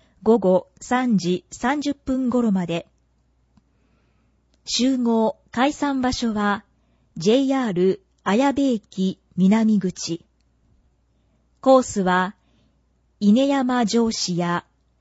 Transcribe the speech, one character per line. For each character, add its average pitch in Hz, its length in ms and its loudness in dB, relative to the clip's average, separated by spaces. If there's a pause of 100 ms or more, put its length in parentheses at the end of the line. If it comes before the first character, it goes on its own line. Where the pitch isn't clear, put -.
(240)
午 226 160 4
後 185 280 2 (140)
三 247 360 0
時 180 320 -4
三 277 300 -4
十 285 140 -4
分 262 360 -4
頃 233 220 0
ま 185 140 0
で。 170 220 -6 (1800)
集 254 320 -2
合、 226 400 0 (140)
解 269 200 0
散 277 300 -4
場 254 100 -2
所 233 220 -4
は、 208 320 -4 (500)
ジ 165 160 0
ェ 233 120 4
イ 269 100 0
ア 262 140 -2
ー 208 60 -4
ル 180 300 0 (220)
綾 247 260 2
部 269 100 -2
駅 208 600 -4 (160)
南 214 420 4
口。 - 460 -6 (1400)
コ 262 160 6
ー 254 60 4
ス - 180 -6
は、 185 340 0 (840)
犬 214 280 2
山 254 400 0
城 226 240 0
址 180 240 -6
や、 175 300 -4 (360)